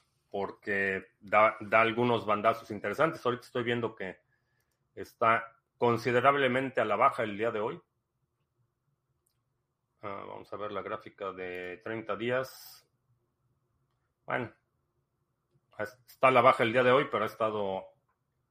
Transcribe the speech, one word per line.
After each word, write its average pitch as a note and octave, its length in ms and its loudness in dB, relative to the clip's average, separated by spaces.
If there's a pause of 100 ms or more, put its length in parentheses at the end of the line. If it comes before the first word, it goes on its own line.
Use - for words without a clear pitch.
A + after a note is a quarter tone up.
(300)
porque G2 760 -4 (140)
da, G#2+ 380 4
da A2 220 2
algunos A2+ 440 2
bandazos G#2 460 0
interesantes. G#2+ 540 -2
Ahorita A#2+ 200 -4
estoy B2 180 -6
viendo A#2 320 -4
que F#2 240 -10 (760)
está A2+ 640 0 (220)
considerablemente B2+ 1040 2
a A2 40 2
la G#2+ 120 0
baja B2+ 260 2
el G#2 140 -6
día A2+ 140 -2
de G#2+ 100 -4
hoy. C#3+ 200 -6 (2250)
Ah, G2 260 -10
vamos G2+ 240 -16
a G#2 60 -10
ver G#2 140 -8
la G2 100 -8
gráfica G2 520 -10
de F2+ 500 -10
treinta A2 320 -6
días. B2 720 -6 (1400)
Bueno, B2+ 260 -4 (1300)
es-, - 300 -10
está - 220 2
a - 20 6
la B2+ 100 6
baja B2+ 220 6
el A#2 80 0
día B2 120 4
de B2 80 4
hoy, B2+ 200 4
pero G#2+ 140 0
ha - 20 -2
estado G#2 580 -4 (640)